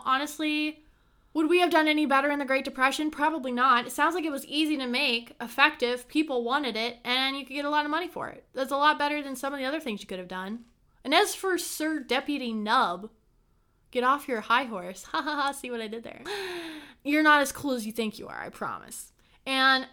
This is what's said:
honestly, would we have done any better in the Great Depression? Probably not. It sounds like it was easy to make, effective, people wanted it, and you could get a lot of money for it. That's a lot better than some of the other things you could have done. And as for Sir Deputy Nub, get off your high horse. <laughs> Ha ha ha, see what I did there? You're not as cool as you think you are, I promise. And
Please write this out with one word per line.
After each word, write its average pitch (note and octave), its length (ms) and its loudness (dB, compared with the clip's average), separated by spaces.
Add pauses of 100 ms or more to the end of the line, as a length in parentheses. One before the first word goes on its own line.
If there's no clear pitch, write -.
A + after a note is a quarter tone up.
honestly, D4+ 800 -2 (480)
would D#4 160 2
we F4 100 6
have F4 100 4
done D#4 200 4
any D4+ 160 2
better C#4 260 4
in C#4+ 80 0
the C#4 60 -2
Great C4+ 180 0
Depression? C4+ 480 0
Probably D4 400 -2
not. B3 340 4
It A#3+ 60 -10
sounds D#4 240 2
like E4+ 80 -2
it D#4 80 -2
was C4+ 140 -6
easy D4+ 320 0
to C4 100 -4
make, A#3+ 540 0
effective, B3 640 2
people C#4+ 380 0
wanted B3 320 0
it, A#3 260 -4
and C4 320 0
you C#4 100 -8
could C4 100 -12
get C#4+ 100 -2
a D4 40 0
lot D4 140 2
of D4 80 -2
money E4+ 160 0
for C3+ 220 -8
it. - 240 -18
That's C4 180 -4
a C#4 60 0
lot D4 200 6
better D4 240 0
than C4+ 140 -8
some C4+ 160 -6
of C#4+ 80 -8
the C4 60 -4
other D4+ 160 -2
things A3+ 180 -6
you - 80 -16
could F#3 120 -8
have F3+ 100 -12
done. F#3+ 300 -8 (440)
And C4+ 100 0
as G4 220 4
for F#4 220 0
Sir D#4 420 -4
Deputy C4 540 -2
Nub, G#3 560 0 (800)
get B3 140 0
off C#4+ 240 2
your A#3 100 -2
high A#3+ 240 2
horse. F#3+ 400 -8
<laughs> - 80 -14
Ha D#4 100 0
ha D4 140 -4
ha, C#4 160 -2
see C4+ 200 -10
what A#3 100 -6
I A3 60 -8
did A3+ 160 -10
there? - 180 -14 (800)
You're D4+ 200 4
not D4+ 180 8
as C4+ 100 0
cool C#4 220 -4
as A3+ 120 -4
you A3 60 -6
think A3 280 -4
you - 100 -12
are, B1+ 120 -10
I F2 60 -10
promise. - 640 -10 (340)
And C4 480 2